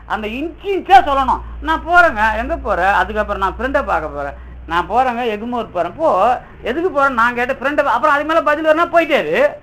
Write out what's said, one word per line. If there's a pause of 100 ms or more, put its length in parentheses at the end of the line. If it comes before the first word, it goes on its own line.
அந்த
இன்ச்சு
இன்ச்சா
சொல்லணும். (200)
"நான்
போறேங்க."
"எங்க
போற?"
"அதுக்கப்புறம்
நான்
ஃப்ரெண்டை
பார்க்க
போறேன்." (340)
"நான்
போறேங்க,
எக்மோர்
போறேன்."
"போ." (260)
"எதுக்கு
போறேன்?"
"நான்
கேட்ட
ஃப்ரெண்டை
பா-,"
அப்புறம்
அது
மேல
பதில்
வரனா
போயிட்டே
இரு. (120)